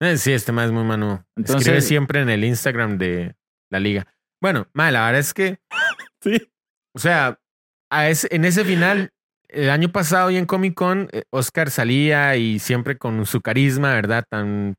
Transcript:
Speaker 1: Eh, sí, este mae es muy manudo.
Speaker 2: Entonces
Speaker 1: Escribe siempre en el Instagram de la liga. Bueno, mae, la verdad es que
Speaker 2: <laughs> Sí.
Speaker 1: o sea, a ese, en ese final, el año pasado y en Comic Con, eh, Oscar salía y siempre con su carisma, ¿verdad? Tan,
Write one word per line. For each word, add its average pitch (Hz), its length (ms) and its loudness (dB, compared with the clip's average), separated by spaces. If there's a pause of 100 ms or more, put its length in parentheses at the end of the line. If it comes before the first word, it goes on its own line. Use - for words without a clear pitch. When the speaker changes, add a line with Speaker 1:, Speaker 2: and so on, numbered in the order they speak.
Speaker 1:
Eh, 170 160 2
sí, 135 160 0
este 123 180 0
mae 117 140 0
es 113 80 0
muy 113 120 0
manudo. 107 420 -2 (100)
Speaker 2:
Entonces 131 300 0
Speaker 1:
Escribe 139 160 4
siempre 143 400 0
en 123 80 0
el 107 120 2
Instagram 117 540 0
de 87 380 -4 (360)
la 95 100 -2
liga. 101 260 -2 (340)
Bueno, 165 320 -2
mae, 156 200 2
la 117 120 2
verdad 123 160 2
es 143 140 -4
que 190 240 -4 (120)
Speaker 2:
<laughs> - 520 -6
Sí. 214 160 0 (560)
Speaker 1:
o - 40 -16
sea, 143 400 0 (520)
a 151 180 2
ese, 160 260 0
en 165 120 2
ese 180 180 2
final, 185 460 0 (380)
el 143 200 -2
año 156 220 2
pasado 185 400 2
y 185 60 2
en 180 100 0
Comic 185 280 0
Con, 185 380 -2
eh, 107 180 -6
Oscar 135 400 -2
salía 139 680 2
y 113 240 0
siempre 127 380 -2
con 110 280 -4
su 117 140 -2
carisma, 135 540 0
¿verdad? 113 340 0
Tan, 104 500 -4